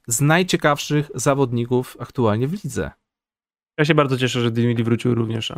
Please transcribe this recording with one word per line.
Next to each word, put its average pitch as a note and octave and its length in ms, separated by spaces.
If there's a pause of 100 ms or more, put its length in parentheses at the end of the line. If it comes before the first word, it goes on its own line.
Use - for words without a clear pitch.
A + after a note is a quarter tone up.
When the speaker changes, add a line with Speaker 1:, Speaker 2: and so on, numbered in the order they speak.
Speaker 1:
z D#3 140
najciekawszych D3+ 960
zawodników B2 840
aktualnie A#2 480
w F#3 160
lidze. G#2+ 280 (880)
Speaker 2:
Ja D3+ 60
się D#3 100
bardzo C#3 220
cieszę, B2 240
że A#2 100
Dinwiddie A#2 320
wrócił A#2 320
również, A2+ 420